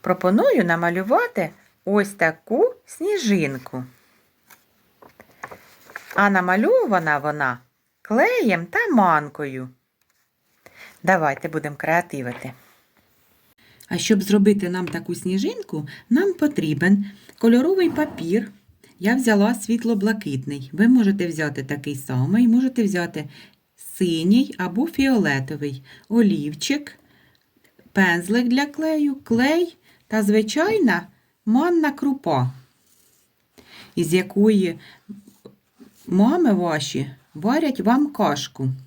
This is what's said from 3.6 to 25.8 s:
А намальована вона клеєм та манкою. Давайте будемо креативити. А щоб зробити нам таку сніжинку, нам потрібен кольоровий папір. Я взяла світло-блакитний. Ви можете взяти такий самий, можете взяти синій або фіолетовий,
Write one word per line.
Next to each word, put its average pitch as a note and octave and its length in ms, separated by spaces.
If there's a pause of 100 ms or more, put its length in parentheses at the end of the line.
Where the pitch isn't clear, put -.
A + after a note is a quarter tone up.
А G3+ 140
намальована F#3+ 880
вона C#3+ 420 (420)
клеєм B3 640
та A4+ 220
манкою. D3 840 (1300)
Давайте E3 440
будемо D3 280
креативити. C#3 760 (1400)
А F3+ 80
щоб G3+ 240
зробити G3 480
нам F3+ 180
таку E3+ 280
сніжинку, G3 720 (220)
нам F4+ 240
потрібен G3 720 (340)
кольоровий D#4+ 500
папір. G#3+ 640 (480)
Я G#3+ 160
взяла A3+ 400
світло-блакитний. G3+ 1160
Ви G3+ 140
можете G3 400
взяти D3+ 360
такий C#3+ 320
самий, D3 520
можете B3+ 360
взяти E3+ 460 (460)
синій F#3 840
або F#3 300
фіолетовий, D3 960 (260)